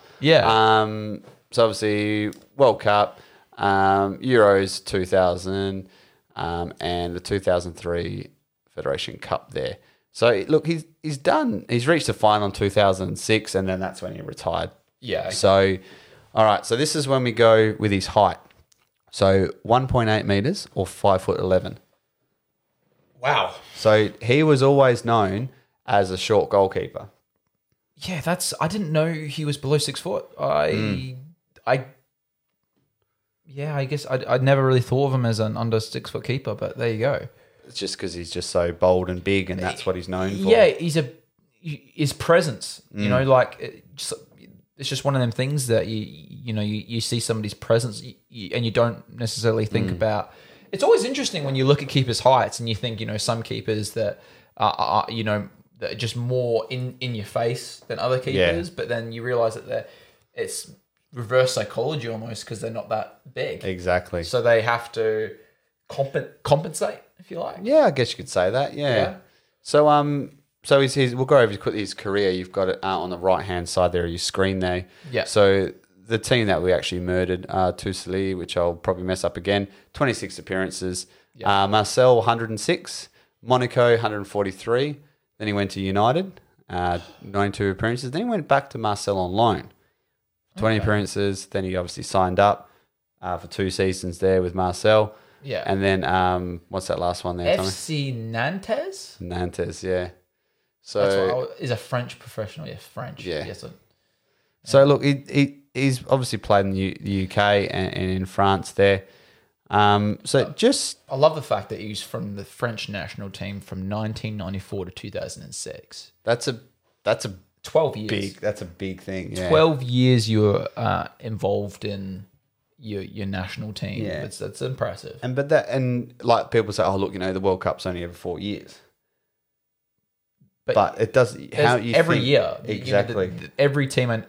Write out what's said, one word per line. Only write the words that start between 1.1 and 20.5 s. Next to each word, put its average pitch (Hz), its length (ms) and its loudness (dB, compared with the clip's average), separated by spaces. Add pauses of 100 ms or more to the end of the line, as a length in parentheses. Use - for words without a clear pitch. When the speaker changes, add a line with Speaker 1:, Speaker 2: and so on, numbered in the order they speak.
Speaker 2:
so 117 140 4
obviously 104 640 0 (240)
World 127 240 4
Cup, 104 400 2 (380)
um, 98 640 2
Euros 101 640 4
two 95 220 -2
thousand, 95 840 0 (480)
um, 87 420 -6
and 87 340 -4
the 87 60 -8
two 101 220 -4
thousand 90 320 0
three 87 560 -6 (400)
Federation - 480 -6
Cup - 340 -6
there. 62 280 -6 (360)
So 113 320 2
look, 151 200 2
he's, 160 180 -4 (160)
he's 147 160 -6
done. 233 500 0
He's 120 200 0
reached 160 180 2
the 104 80 -2
final 107 320 4
in 98 60 -2
two 101 180 -2
thousand 95 480 2
six, - 380 -2
and 95 120 0
then 92 120 -2
that's 92 200 -8
when 90 140 -10
he - 80 -14
retired. 85 480 -6 (300)
Speaker 1:
Yeah, 104 220 -4
okay. - 100 -8
Speaker 2:
So, 98 460 4 (580)
all 110 100 6
right. 104 180 4
So 113 120 0
this 147 200 0
is 143 120 -2
when 131 160 2
we 120 80 0
go 110 480 6
with 104 120 0
his 98 140 0
height. 98 320 2 (720)
So 95 400 4 (140)
one 127 240 2
point 117 240 2
eight 107 160 0
meters 104 480 -2